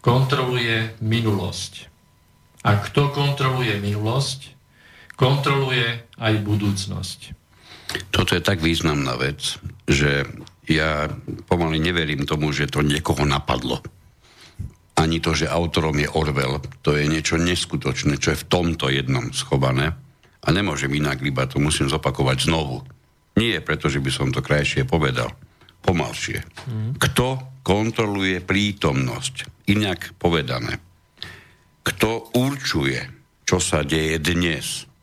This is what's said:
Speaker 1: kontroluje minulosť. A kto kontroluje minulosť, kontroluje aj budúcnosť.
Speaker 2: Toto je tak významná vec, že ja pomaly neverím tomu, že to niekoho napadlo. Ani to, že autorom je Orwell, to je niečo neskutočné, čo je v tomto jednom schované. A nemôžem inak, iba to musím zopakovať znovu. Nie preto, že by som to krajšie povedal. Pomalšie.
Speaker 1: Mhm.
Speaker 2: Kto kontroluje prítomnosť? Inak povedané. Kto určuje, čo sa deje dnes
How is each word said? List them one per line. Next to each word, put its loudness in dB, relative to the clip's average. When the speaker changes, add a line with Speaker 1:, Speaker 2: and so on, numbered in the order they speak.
Speaker 1:
kontroluje 2
minulosť. -2
A 6
kto 0
kontroluje 0
minulosť, -2
kontroluje 0
aj 2
budúcnosť. -2
Speaker 2:
Toto 2
je 2
tak 2
významná 0
vec, -4
že 2
ja 0
pomaly 2
neverím 0
tomu, 0
že 0
to 0
niekoho 0
napadlo. 0
Ani 2
to, 0
že 0
autorom 0
je 0
Orwell, 0
to 2
je 2
niečo 0
neskutočné, 0
čo 0
je -4
v -16
tomto 2
jednom -2
schované. 0
A -2
nemôžem 0
inak, 0
iba 0
to -2
musím 2
zopakovať 0
znovu. 0
Nie 2
preto, 0
že 0
by 0
som 0
to 0
krajšie 2
povedal. 0
Pomalšie. 0
Speaker 1:
Mhm. -4
Speaker 2:
Kto 2
kontroluje 2
prítomnosť? -2
Inak 0
povedané. 0
Kto -2
určuje, 0
čo 2
sa 0
deje 2
dnes -2